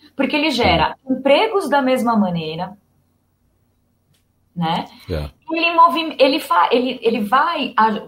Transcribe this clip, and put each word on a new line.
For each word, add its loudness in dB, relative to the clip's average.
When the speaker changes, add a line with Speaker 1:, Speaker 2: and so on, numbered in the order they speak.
Speaker 1:
Porque -2
ele 0
gera 0
Speaker 2:
Sim. -2
Speaker 1:
empregos 2
da 2
mesma 0
maneira, -4
né? -2
Speaker 2:
É. -4
Speaker 1:
Ele -2
movi-, 2
ele 4
fa-, 0
ele, 0
ele 0
vai 0
a-, 0